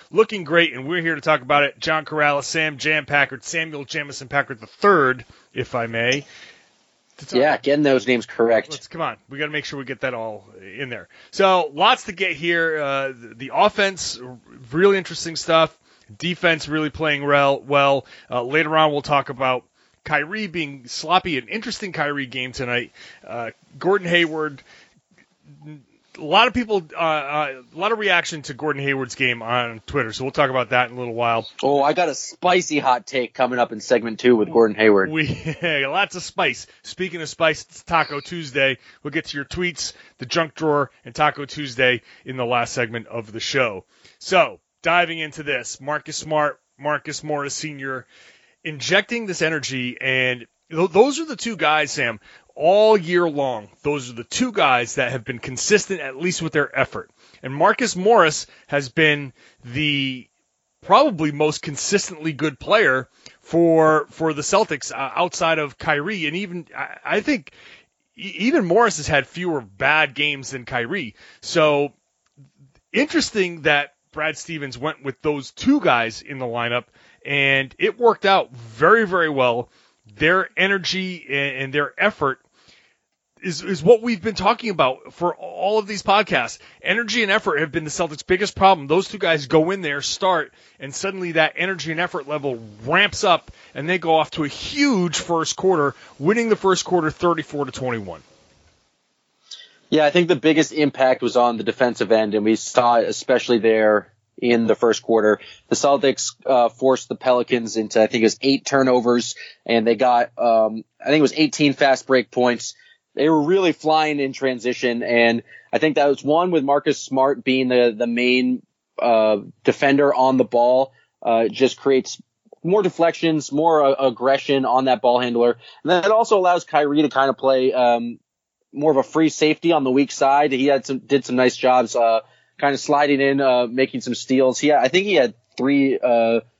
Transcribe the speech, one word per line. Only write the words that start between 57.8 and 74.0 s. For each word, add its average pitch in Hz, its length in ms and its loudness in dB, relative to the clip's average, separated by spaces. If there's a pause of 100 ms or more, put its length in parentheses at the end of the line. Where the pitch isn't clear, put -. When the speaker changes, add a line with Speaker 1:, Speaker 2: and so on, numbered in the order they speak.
Speaker 1:
Morris 185 520 2 (200)
has 143 220 -4
been 147 420 0 (320)
the 135 640 -4 (540)
probably 185 500 2
most 151 300 0
consistently 160 720 -4
good 143 260 -4
player 156 480 2 (320)
for, 160 680 4
for 160 240 -4
the 147 80 -6
Celtics, 165 500 -2
uh, 131 240 -8
outside 165 420 -2
of 147 200 -6
Kyrie. 160 480 -4
And 151 100 -4
even, 180 400 -8
I, - 300 -12
I 185 160 -2
think 208 320 -4 (640)
e-, 180 220 -16
even 247 260 0
Morris 196 320 2
has 147 100 -10
had 143 180 0
fewer 165 360 -6
bad 131 520 -2
games 143 380 -6
than 127 140 -10
Kyrie. 123 500 -6 (240)
So 147 540 2 (1000)
interesting 202 720 -2
that 143 320 0 (180)